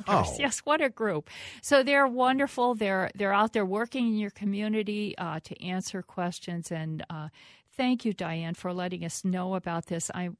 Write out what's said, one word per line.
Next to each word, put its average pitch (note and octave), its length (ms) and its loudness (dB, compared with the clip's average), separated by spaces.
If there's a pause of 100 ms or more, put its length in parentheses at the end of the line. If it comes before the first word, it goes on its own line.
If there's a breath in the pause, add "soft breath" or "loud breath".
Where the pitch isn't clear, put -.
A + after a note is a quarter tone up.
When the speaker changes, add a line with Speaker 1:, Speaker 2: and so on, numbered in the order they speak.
Speaker 1:
Wow. - 320 2
Speaker 2:
Yes, C#4+ 220 0
what D#4 220 2
a C4 80 2
group. F#3+ 400 -2 (320 loud breath)
So C#4 200 6
they're C#4 240 6
wonderful. B3+ 680 2
They're, G3 400 2
they're G3 180 0
out G#3+ 200 4
there G#3+ 120 2
working A#3 440 0
in G#3+ 80 2
your G#3 140 -2
community, G#3 840 -2
uh, D#3+ 280 -6
to - 200 -14
answer F#3 380 -4
questions. F3 680 -6
And, D#3+ 380 -6
uh, D#3 200 -8 (500 soft breath)
thank B3+ 260 2
you, A3 80 2
Diane, E3 420 -4
for F3+ 200 -4
letting F3+ 300 -4
us - 200 -6
know F#3 300 0
about E3+ 320 -4
this. E3 260 -4
I, F3+ 280 -4